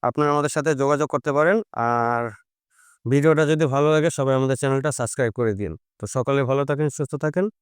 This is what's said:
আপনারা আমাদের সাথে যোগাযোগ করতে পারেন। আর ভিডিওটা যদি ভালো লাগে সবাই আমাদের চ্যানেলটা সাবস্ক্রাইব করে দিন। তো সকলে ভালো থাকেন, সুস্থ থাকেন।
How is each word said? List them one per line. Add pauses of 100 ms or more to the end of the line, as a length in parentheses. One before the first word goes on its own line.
আপনারা
আমাদের
সাথে (120)
যোগাযোগ
করতে
পারেন। (300)
আর (800)
ভিডিওটা
যদি (100)
ভালো
লাগে
সবাই
আমাদের
চ্যানেলটা
সাবস্ক্রাইব
করে
দিন। (260)
তো (100)
সকলে (100)
ভালো
থাকেন,
সুস্থ (120)
থাকেন। (180)